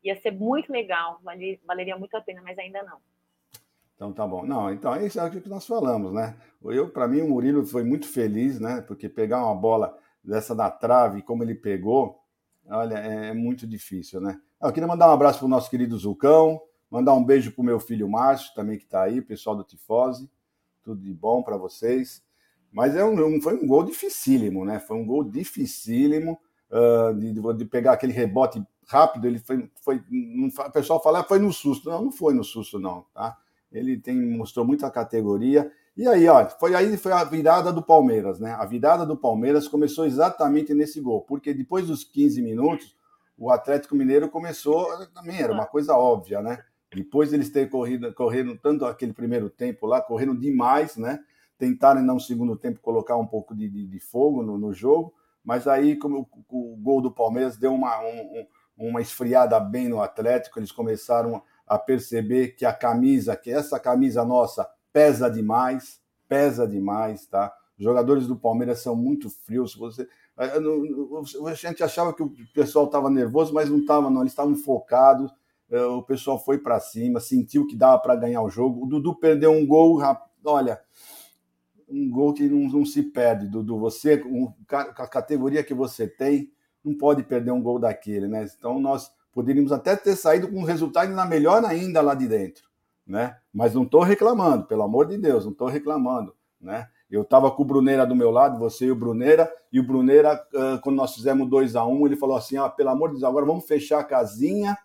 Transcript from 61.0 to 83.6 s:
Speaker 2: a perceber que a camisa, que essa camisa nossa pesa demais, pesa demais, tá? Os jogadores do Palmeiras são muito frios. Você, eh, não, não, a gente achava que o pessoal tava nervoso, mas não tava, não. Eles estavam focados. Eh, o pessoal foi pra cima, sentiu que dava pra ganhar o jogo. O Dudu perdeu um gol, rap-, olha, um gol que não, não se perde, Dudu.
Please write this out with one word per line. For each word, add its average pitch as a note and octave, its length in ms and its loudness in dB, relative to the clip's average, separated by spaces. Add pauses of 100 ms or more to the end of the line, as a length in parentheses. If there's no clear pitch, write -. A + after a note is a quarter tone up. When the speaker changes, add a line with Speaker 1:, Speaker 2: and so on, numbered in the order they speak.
Speaker 2:
a G#2+ 120 -2
perceber A#2+ 760 -2
que - 100 -8
a A2+ 80 2
camisa, B2 640 0
que - 140 -12
essa D3 280 -2
camisa B2 460 2
nossa A#2+ 420 0 (240)
pesa C3 380 4
demais, A#2 720 -2 (260)
pesa C3 400 2
demais, G#2 600 -4
tá? G2 280 -2 (220)
Os G2+ 80 -10
jogadores B2 420 2
do B2+ 80 -4
Palmeiras A#2 460 -2
são A#2+ 140 -4
muito B2+ 340 -2
frios. A#2 460 -8
Você, A#2 320 -12 (300)
eh, C3+ 220 -4
não, D#3 180 0
não, C#3+ 720 -8
a E3 60 -6
gente E3+ 280 -10
achava E3+ 320 -2
que - 80 -10
o C#3+ 120 -6 (200)
pessoal D3 340 2
tava C#3+ 220 0
nervoso, C3+ 440 2
mas D3+ 160 0
não D3 160 2
tava, D3 240 2
não. C3 120 2
Eles C3 120 -2
estavam C#3+ 220 0
focados. C3+ 760 4 (380)
Eh, A#2+ 120 -2
o B2 220 -2
pessoal C3+ 400 -4
foi C#3 140 0
pra A#2+ 220 0
cima, A#2+ 400 -4
sentiu C3 460 0
que D3 100 -12
dava C3 240 8
pra - 160 2
ganhar A#2+ 260 -2
o G3+ 80 -2
jogo. B2 340 -2
O C3 40 -6
Dudu D3+ 280 -2
perdeu D#3 360 4
um D#3 140 4
gol, D#3+ 300 8
rap-, C#3 340 0 (140)
olha, C3+ 380 0 (1080)
um C#3 220 -4
gol C#3 240 2
que D3 160 0
não, C#3+ 180 2
não C#3+ 180 2
se D3 180 -2
perde, A#2+ 440 0
Dudu. A2 320 -6